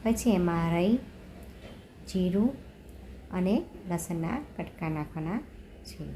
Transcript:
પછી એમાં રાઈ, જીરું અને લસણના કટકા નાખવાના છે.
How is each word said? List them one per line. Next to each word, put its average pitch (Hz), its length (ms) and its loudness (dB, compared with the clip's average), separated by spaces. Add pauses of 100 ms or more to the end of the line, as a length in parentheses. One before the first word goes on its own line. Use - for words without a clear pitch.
પછી 226 260 4
એમાં 170 420 6
રાઈ, 185 280 6 (1080)
જીરું 190 420 4 (800)
અને 185 320 4 (260)
લસણના 170 500 -2 (180)
કટકા 160 320 -6
નાખવાના 160 480 -2 (480)
છે. - 180 -12 (120)